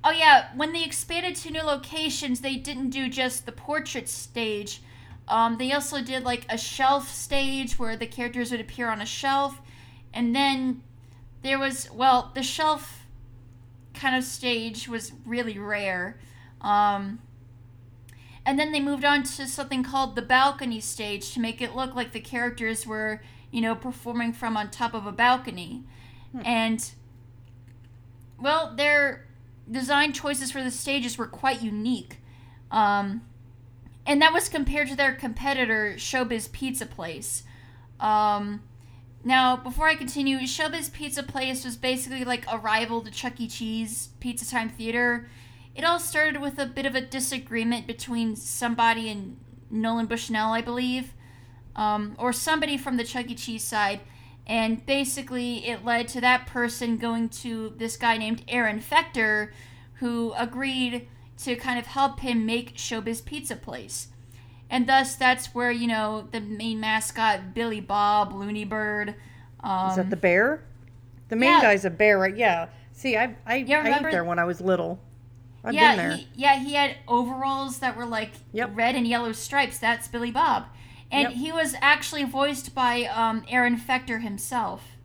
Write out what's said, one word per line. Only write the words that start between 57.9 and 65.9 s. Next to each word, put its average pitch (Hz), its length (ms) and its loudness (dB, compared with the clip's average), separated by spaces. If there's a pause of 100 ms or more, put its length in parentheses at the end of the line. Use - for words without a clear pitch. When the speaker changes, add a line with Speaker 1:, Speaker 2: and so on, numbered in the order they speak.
Speaker 1:
guy 226 200 2
named 220 300 -4
Aaron 220 320 0
Fechter, 220 720 2 (440)
who 233 420 -2
agreed 247 720 -2 (360)
to 247 120 -2
kind 240 240 -2
of 233 60 -8
help 269 360 0
him 233 240 0
make 240 300 -2
Showbiz 226 480 -6
Pizza 294 320 -8
Place. - 520 -10 (640)
And 247 180 2
thus, 262 260 4
that's 254 400 2
where, 240 160 2
you 233 160 0
know, 214 440 0